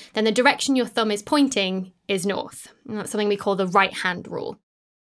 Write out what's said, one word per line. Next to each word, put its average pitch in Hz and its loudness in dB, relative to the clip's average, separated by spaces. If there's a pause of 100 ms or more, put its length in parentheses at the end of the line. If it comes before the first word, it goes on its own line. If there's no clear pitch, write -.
(140)
then 220 0
the 226 2
direction 262 4
your 240 2
thumb 220 0
is 208 -2
pointing 190 0 (160)
is 190 0
north. - -6 (160)
And 214 -8
that's 208 -8
something 208 0
we 202 2
call 202 0
the 185 0
right 190 2
hand 180 -4
rule. - -8 (460)